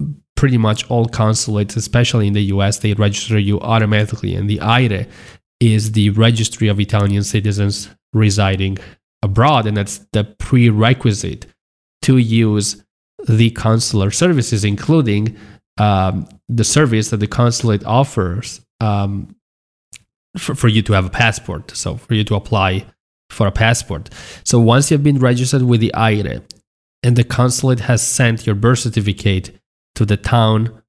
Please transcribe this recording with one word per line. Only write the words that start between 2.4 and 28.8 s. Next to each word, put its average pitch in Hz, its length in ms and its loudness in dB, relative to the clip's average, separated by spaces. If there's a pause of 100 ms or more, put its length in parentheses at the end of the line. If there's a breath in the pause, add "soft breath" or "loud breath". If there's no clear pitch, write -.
U 98 180 0
S, 101 160 0
they 104 160 -2
register 104 440 0
you 101 220 0
automatically. 107 760 0
And 98 140 -4
the 104 120 -2
aire 110 460 0 (540 loud breath)
is 110 320 2
the 107 160 4
Registry 110 600 0
of 101 120 0
Italian 101 420 0
Citizens 101 680 -2 (240)
Residing 98 640 0 (440 loud breath)
Abroad. 117 440 2
And 104 100 -2
that's 101 220 -4 (160)
the 104 100 0
prerequisite 110 1200 0 (560)
to 131 160 4
use 113 680 0 (460)
the 113 220 4
consular 110 600 0
services, 123 540 0
including, 110 720 0 (400 loud breath)
um, 95 500 0 (220)
the 117 160 0
service 117 460 0
that 113 80 -2
the 104 80 -2
consulate 117 580 0
offers, 107 800 -4 (180)
um, 101 560 -4 (1000)
for, - 160 -6
for - 140 2
you 110 120 2
to 104 140 0
have 92 100 2
a 92 60 -6
passport. - 680 -4
So 117 220 -8
for - 160 -6
you 107 100 0
to 107 120 -2
apply 95 500 -2 (460)
for 110 140 0
a 95 60 0
passport. 110 580 -2 (340 loud breath)
So 123 160 2
once 117 300 4
you've 143 120 2
been 143 160 2
registered 127 440 0
with 120 180 2
the 110 160 0
aire 104 460 -2 (600)
and 120 140 2
the 120 80 4
consulate 123 560 0
has 117 260 0
sent 117 400 -2
your 110 80 0
birth 117 260 2